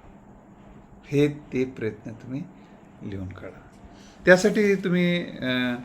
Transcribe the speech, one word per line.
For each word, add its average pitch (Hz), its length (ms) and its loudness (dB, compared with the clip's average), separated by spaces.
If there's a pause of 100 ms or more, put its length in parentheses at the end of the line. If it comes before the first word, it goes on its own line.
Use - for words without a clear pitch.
(1040)
हे 143 220 0
ते 131 380 -4
प्रयत्न 117 460 -8
तुम्ही 123 320 -10 (600)
लिहून 98 240 -10
काढा. 92 340 -16 (640)
त्यासाठी 196 500 6
तुम्ही, 175 640 0
अ, 127 480 -2